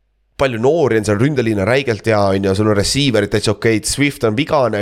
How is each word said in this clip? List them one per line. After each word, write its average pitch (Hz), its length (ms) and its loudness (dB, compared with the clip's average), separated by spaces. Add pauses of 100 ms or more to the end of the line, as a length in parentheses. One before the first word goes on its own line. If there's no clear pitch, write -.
(380)
palju 127 240 0
noori 131 380 2
on 101 60 -4
seal, 104 120 0
ründeliin 117 400 0
on 95 80 0
räigelt 117 400 -2
hea, 110 120 2 (120)
on 98 160 0
ju, 95 80 0
sul 107 160 0
on 104 80 2
receiver'id 107 540 0
täitsa 104 240 0
okeid, 110 340 -2
Swift 139 320 -4
on 110 160 0
vigane, 120 440 0